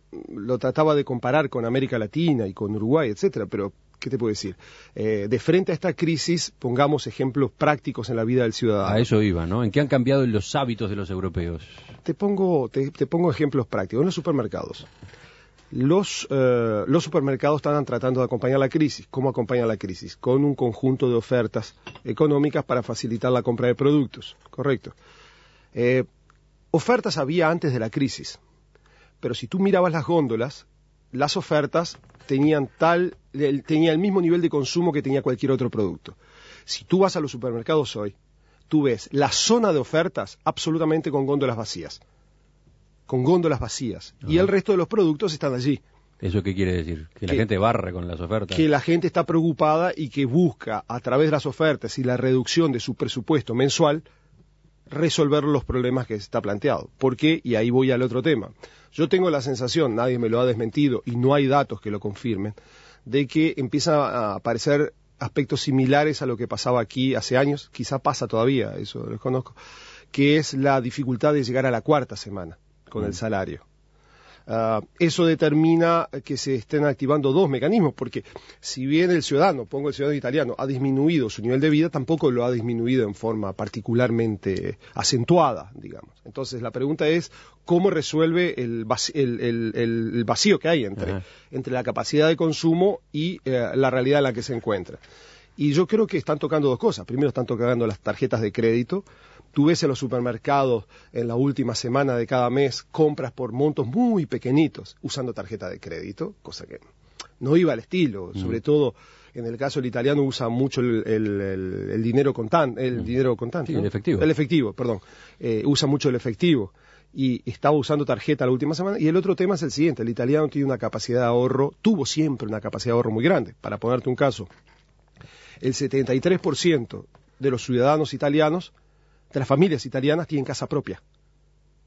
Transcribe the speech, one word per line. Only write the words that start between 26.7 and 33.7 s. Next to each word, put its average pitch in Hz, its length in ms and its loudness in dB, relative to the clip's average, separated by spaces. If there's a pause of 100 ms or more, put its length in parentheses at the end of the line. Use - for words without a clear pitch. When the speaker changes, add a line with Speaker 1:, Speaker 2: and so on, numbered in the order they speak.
Speaker 1:
ofertas 220 480 0
había 160 320 2
antes 165 220 0
de 123 80 -2
la 110 100 -2
crisis, - 480 -4 (800)
pero 117 160 -4
si 113 140 -10
tú 190 100 -4
mirabas 190 340 4
las 156 140 -2
góndolas, 139 600 0 (440)
las 143 260 -2
ofertas 165 640 0 (280)
tenían 143 420 2 (100)
tal, 170 380 2 (160)
el, 139 320 -2
tenía 160 260 4